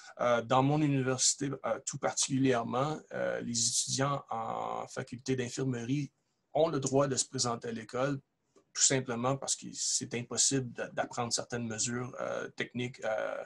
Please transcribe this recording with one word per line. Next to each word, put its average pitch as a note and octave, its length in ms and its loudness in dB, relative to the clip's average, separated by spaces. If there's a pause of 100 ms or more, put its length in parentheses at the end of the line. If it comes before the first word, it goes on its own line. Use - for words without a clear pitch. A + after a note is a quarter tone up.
(200)
Euh, A#2 220 4
dans B2+ 200 6
mon D3 200 6
université, C3+ 680 2 (140)
euh, A2+ 220 0
tout D3 120 -6
particulièrement, C3 1000 2 (140)
euh, A#2+ 280 -2
les A#2 280 0
étudiants C3+ 600 0
en A2+ 580 -4
faculté C3 480 -4
d'infirmerie B2+ 720 -2 (420)
ont D#3 160 4
le D3+ 120 -2
droit C3 280 4
de B2+ 80 -2
se - 80 0
présenter B2 440 -2
à A#2 40 -6
l'école, B2+ 480 -2 (540)
tout - 80 0
simplement B2+ 540 2
parce - 200 -4
que B2+ 160 -10
c'est - 420 -2
impossible A#2+ 580 0
d'a-, A2 180 -6
d'apprendre A#2 420 -4
certaines A#2+ 340 -4
mesures, A#2+ 540 -4
euh, A#2+ 360 -4
techniques, B2 480 -6
euh, A2 420 -2